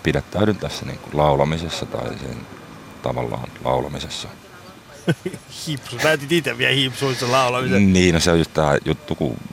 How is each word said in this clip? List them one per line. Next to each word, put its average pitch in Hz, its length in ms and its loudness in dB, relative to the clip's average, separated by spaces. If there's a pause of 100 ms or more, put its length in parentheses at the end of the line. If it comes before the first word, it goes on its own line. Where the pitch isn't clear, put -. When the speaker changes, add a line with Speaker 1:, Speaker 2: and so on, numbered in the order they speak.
Speaker 1:
pidättäydyn 90 520 0
tässä - 300 -8
niin 65 140 -10
kun - 180 -6
laulamisessa 76 680 2
tai - 340 -6
sen 60 180 -10 (640)
tavallaan 123 480 -4 (160)
laulamisessa. 78 640 -4 (880)
Speaker 2:
<laughs> - 540 -10
Hipsu, 139 360 -8
näytit 147 280 2
ite 131 260 0
vielä 127 180 2
hipsuissa 131 560 0
laulamisen. 123 640 4
Speaker 1:
Niin, 90 200 6
no 82 60 4
se 85 120 4
on 82 60 6
just 80 160 2
tää 73 320 4
juttu, - 300 -2
kun 62 220 -2 (160)